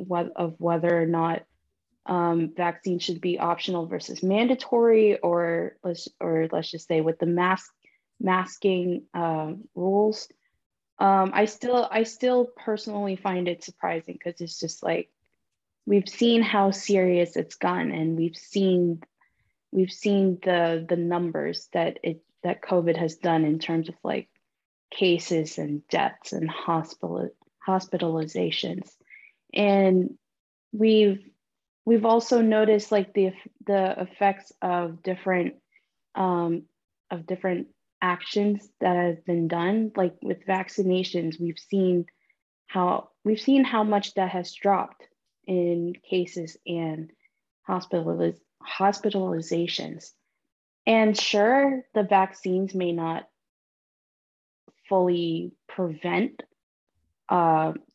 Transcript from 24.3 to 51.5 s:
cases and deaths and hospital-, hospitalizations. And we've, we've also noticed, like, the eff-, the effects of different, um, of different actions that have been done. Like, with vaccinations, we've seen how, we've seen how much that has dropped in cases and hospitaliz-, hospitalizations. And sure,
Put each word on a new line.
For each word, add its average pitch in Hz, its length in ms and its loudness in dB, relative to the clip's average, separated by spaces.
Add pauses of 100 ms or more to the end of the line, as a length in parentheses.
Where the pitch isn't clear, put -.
cases 165 640 0
and 147 300 -6
deaths - 460 -4
and 160 160 -4
hospital-, 170 800 -4 (380)
hospitalizations. 175 1300 -4 (580)
And 196 640 4 (540)
we've, 214 580 4 (540)
we've 226 220 4
also 233 360 4
noticed, 214 500 4
like, 202 220 0
the 190 140 4
eff-, - 200 -10 (200)
the 196 340 2
effects 196 600 -2
of 175 420 -4
different, 185 520 -2 (600)
um, 170 480 -2 (480)
of 170 160 -10
different 185 400 -4 (340)
actions 202 680 -2 (100)
that 180 160 2
have 175 300 0
been 170 220 0
done. 196 480 -2
Like, 185 260 0
with 185 260 -6
vaccinations, 185 920 -2
we've 170 200 -6
seen 180 460 0 (600)
how, 180 420 -2 (140)
we've 214 180 0
seen 269 220 4
how 220 200 0
much 208 320 0
that 185 140 0
has 180 240 -6
dropped - 540 -2 (400)
in 175 460 0 (160)
cases 175 560 -6
and 160 460 -6 (560)
hospitaliz-, 170 720 -2 (240)
hospitalizations. 180 1500 -4 (760)
And 214 320 4
sure, 254 640 2 (100)